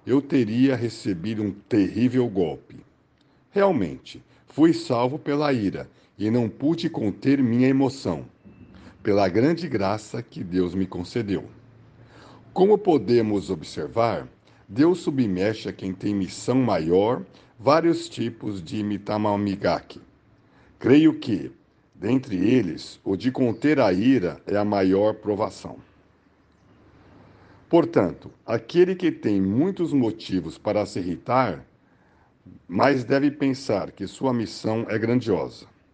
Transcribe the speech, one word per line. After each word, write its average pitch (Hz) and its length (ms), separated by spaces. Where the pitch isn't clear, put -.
eu 135 140
teria 131 520
recebido 110 680
um 98 80
terrível 117 800
golpe. 87 480
Realmente, 151 760
fui 165 240
salvo 127 480
pela 147 320
ira 101 380
e 107 140
não 120 160
pude 160 420
conter 131 540
minha 120 240
emoção, 120 580
pela 101 240
grande 156 400
graça 110 560
que 127 220
Deus 87 280
me 95 120
concedeu. 90 580
Como 196 240
podemos 113 720
observar, 127 800
Deus 165 320
submete 110 680
a 95 60
quem 95 180
tem 101 240
missão 98 400
maior 104 720
vários 165 480
tipos 110 560
de 107 180
mitamamigaki. 101 1200
Creio 151 400
que, 85 320
dentre 117 440
eles, 95 680
o 95 140
de 127 160
conter 135 480
a 104 100
ira 95 560
é 95 80
a 104 80
maior 101 520
provação. 104 600
Portanto, 123 640
aquele 175 500
que 180 160
tem 101 300
muitos 147 500
motivos 95 640
para 104 280
se - 140
irritar, 90 640
mas 123 380
deve 139 260
pensar 127 640
que 95 160
sua 131 260
missão 113 540
é 110 100
grandiosa. 110 680